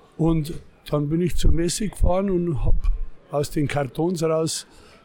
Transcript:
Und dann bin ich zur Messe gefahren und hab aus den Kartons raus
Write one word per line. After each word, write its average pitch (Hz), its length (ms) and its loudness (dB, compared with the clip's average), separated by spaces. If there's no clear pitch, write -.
Und 160 360 0
dann 147 180 -2
bin 165 140 -2
ich 180 160 0
zur - 160 6
Messe 170 340 0
gefahren 185 420 2
und 175 360 0
hab - 100 6
aus 143 180 -4
den 147 200 -2
Kartons 151 540 -4
raus 160 440 -2